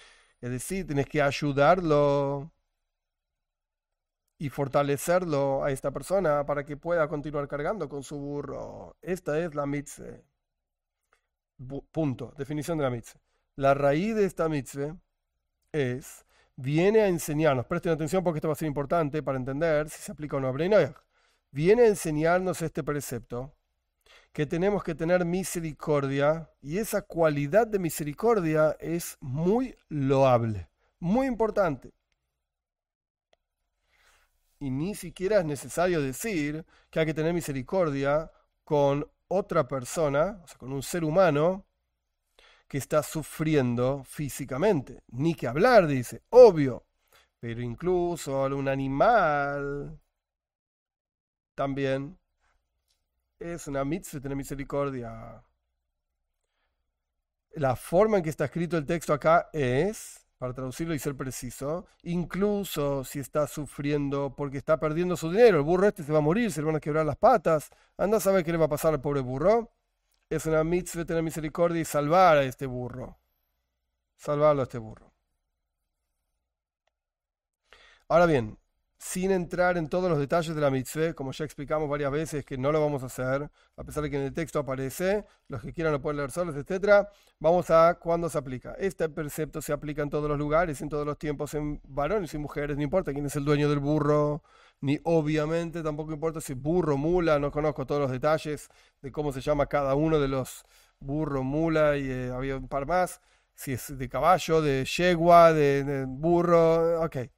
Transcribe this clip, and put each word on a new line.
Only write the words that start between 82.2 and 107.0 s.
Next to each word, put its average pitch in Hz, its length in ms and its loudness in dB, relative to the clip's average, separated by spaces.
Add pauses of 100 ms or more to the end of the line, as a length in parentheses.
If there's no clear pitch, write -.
que 139 120 -10
no 131 140 0
lo 156 100 2
vamos 147 220 0
a 131 40 -8
hacer, 131 440 -4 (260)
a 131 60 -14
pesar 147 220 -6
de 147 40 -4
que 139 80 -4
en 139 60 -2
el 135 100 -4
texto 160 280 -4
aparece, 135 680 -4 (220)
los 131 120 -10
que 165 120 -12
quieran 160 200 -2
lo 143 80 -2
pueden 147 180 -4
leer 139 120 -4
solos, 170 240 -6
etcétera, 196 560 2 (300)
vamos 170 300 4
a 165 300 6
cuándo 170 300 -2
se 156 80 -4
aplica. 123 400 -8
Este 175 300 -2
precepto 151 520 -8
se 147 120 -6
aplica 147 300 -4
en 143 60 -2
todos 147 200 -2
los 147 100 0
lugares, 151 440 0
en 151 60 -6
todos 147 160 -4
los 147 140 -6
tiempos, 151 360 -6
en 147 280 -6
varones 151 520 -4
y 156 40 -6
mujeres, 147 380 -6
no 147 80 -2
importa 156 280 0
quién 143 140 -4
es 139 80 -6
el 143 100 -4
dueño 147 240 2
del 147 120 0
burro, 147 640 2 (360)
ni 143 220 0
obviamente 160 800 0
tampoco 156 300 -6
importa 156 280 -4
si 139 140 -10
burro, 151 420 0
mula, 160 440 2
no 143 100 -2
conozco 147 340 -2
todos 143 180 -2
los 131 100 0
detalles 151 560 -2 (320)
de 135 100 -14
cómo 147 220 -4
se 127 80 -10
llama 147 260 0
cada 139 300 0
uno 156 240 2
de 135 80 0
los 135 360 -6 (360)
burro, 139 420 -4
mula, 151 540 2
y, 139 120 -4
eh, 127 240 -4
había 135 240 -4
un 131 120 -10
par 139 180 -4
más, 175 340 0 (320)
si - 200 -10
es 127 260 -8
de 127 100 -8
caballo, 160 540 2
de 135 220 0
yegua, 170 680 8
de, 139 300 2
de 135 220 -4
burro, 165 960 4